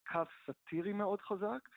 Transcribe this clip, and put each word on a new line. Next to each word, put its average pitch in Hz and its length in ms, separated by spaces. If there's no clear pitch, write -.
קו 170 80
סאטירי 170 480
מאוד 202 280
חזק, 214 560